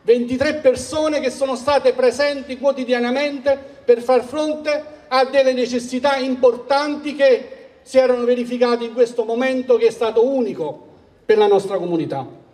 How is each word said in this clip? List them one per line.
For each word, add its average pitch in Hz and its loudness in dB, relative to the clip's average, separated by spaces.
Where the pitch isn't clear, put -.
Ventitré 254 0
persone 302 0
che 262 -2
sono 262 -4
state 254 2
presenti 262 -2
quotidianamente 269 -2
per 233 4
far 240 2
fronte 302 -4
a 262 2
delle 262 2
necessità 247 -2
importanti 269 -2
che - 0
si - 0
erano 247 2
verificate 240 0
in 226 -10
questo 240 0
momento 254 0
che 226 2
è 214 4
stato 226 0
unico 190 -4
per 214 4
la 214 4
nostra 196 2
comunità. 151 -4